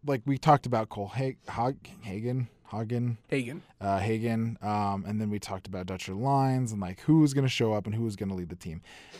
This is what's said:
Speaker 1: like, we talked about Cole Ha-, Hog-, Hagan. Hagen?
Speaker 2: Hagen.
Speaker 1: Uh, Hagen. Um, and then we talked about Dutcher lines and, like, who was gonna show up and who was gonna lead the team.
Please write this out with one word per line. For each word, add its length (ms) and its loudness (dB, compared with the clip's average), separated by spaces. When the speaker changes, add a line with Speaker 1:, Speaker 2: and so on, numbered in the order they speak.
Speaker 1:
like, 200 -2
we 120 2
talked 280 6
about 240 0
Cole 260 -6
Ha-, 220 -2
Hog-, 380 -2
Hagan. 480 -4
Hagen? 460 -2
Speaker 2:
Hagen. 340 -4
Speaker 1:
Uh, 200 0
Hagen. 640 0
Um, 460 0
and 140 -2
then 80 -2
we 100 -2
talked 280 -8
about 180 -6
Dutcher 280 -6
lines 580 2
and, 100 -2
like, 200 -6
who 180 8
was 140 6
gonna 140 4
show 260 2
up 120 0
and 100 -2
who 80 0
was 120 -2
gonna 200 -2
lead 140 -6
the 60 -10
team. 260 -10